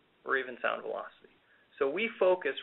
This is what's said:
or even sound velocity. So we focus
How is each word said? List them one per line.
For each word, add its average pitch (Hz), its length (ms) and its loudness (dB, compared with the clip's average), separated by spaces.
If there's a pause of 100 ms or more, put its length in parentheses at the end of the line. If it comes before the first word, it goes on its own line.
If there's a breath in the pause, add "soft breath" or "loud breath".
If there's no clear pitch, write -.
(240)
or 131 140 0
even 123 240 -6
sound 110 180 0
velocity. - 540 -10 (440 soft breath)
So 139 120 2
we 208 180 -2 (100)
focus 180 440 4